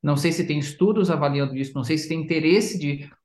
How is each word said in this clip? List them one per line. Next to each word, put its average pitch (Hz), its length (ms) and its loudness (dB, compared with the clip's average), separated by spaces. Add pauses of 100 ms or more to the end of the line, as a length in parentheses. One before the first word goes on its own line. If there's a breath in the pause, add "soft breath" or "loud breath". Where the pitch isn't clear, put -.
não 147 140 2
sei 151 160 2
se 165 160 -2
tem 151 100 -2
estudos 185 540 2
avaliando 143 440 0
isso, 135 200 -6
não 135 80 -4
sei 151 140 0
se 151 100 -6
tem 160 140 -4
interesse 165 580 2
de 143 280 -4 (180)